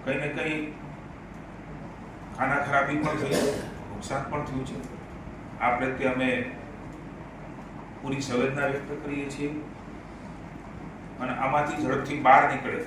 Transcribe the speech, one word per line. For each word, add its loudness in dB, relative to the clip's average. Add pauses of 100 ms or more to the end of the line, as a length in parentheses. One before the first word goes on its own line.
કંઈ 0
ને -2
કંઈ -2 (1600)
ખાના 4
ખરાબી 4
પણ 2
થઈ 0
છે, 4
નુકસાન -6
પણ -2
થયું -2
છે. -8 (680)
આ 4
પ્રત્યે 2
અમે 2 (1500)
પૂરી -2
સંવેદના 2
વ્યક્ત -2
કરીએ -2
છીએ -2 (1700)
અને -2
આમાંથી 2
ઝડપથી 0
બહાર 12
નીકળે -2